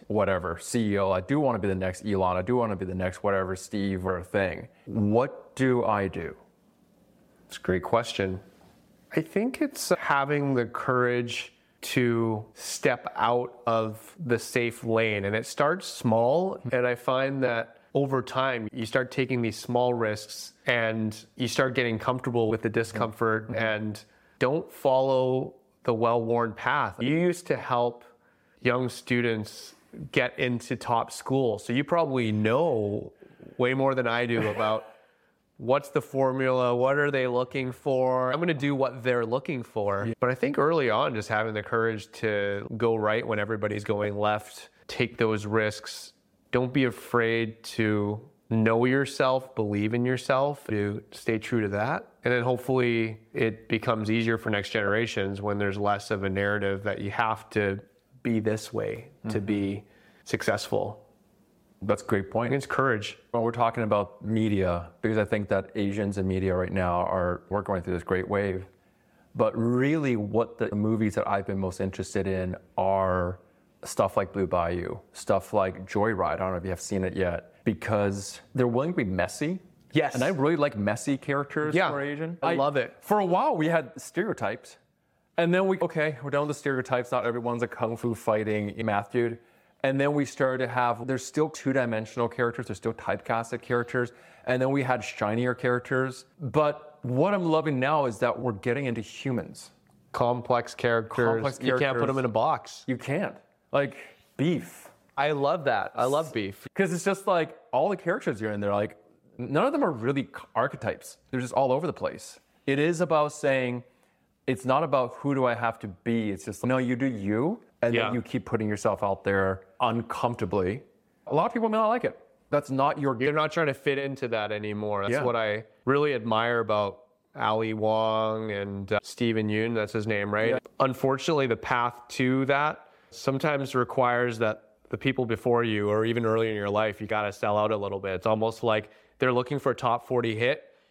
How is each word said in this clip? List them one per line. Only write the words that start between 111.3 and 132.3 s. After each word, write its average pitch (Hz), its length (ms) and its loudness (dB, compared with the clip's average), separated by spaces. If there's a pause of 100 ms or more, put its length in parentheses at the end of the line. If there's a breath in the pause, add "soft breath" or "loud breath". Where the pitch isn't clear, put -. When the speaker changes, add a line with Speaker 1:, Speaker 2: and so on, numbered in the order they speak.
Speaker 1:
They're 127 80 -2
just 123 140 -6
all 131 180 4
over 175 160 0
the 123 60 -4
place. - 480 -8 (260)
It 139 120 2
is 160 200 2
about 151 320 2
saying, 127 540 0 (600 soft breath)
it's 131 200 -2
not 131 180 4
about 135 320 0
who 143 200 -2
do 131 100 2
I 120 80 2
have 117 260 -2
to 113 80 -8
be. 107 440 -2
It's 95 120 -8
just, 107 220 -6
no, 127 140 2
you 127 180 0
do 127 80 0
you, 117 560 0 (200)
and 120 120 4
Speaker 2:
Yeah. 113 120 2
Speaker 1:
then 107 100 -2
you 120 60 0
keep 117 240 -4
putting 110 220 -2
yourself 104 360 0
out 98 200 -2
there 98 380 2 (520)
uncomfortably. 107 680 0 (460)
A 135 80 -2
lot 165 100 4
of 233 80 -2
people 226 160 0
may 214 80 0
not 220 120 2
like 240 140 0
it. - 160 -4 (300)
That's 143 220 0
not 135 280 2
your 139 220 2
Speaker 2:
You're 143 120 4
not 151 180 0
trying 165 160 2
to 135 60 2
fit 139 260 0
into 139 300 -4
that 107 220 0
anymore. 104 520 -2
That's 104 100 0
Speaker 1:
Yeah. 143 100 0
Speaker 2:
what 120 120 2
I 110 300 -2 (200 soft breath)
really 143 300 2
admire 117 440 2
about 104 440 0 (320)
Ali 110 380 0
Wong 110 800 0
and, 101 400 -6
uh, 104 120 2
Steven 110 460 0
Yeun, 110 260 0
that's 107 180 -2
his 107 140 -2
name, 104 260 0
right? 110 180 2
Speaker 1:
Yeah. 127 80 0 (200)
Speaker 2:
Unfortunately, 135 680 2
the 117 120 0
path 123 360 0 (160)
to 131 360 0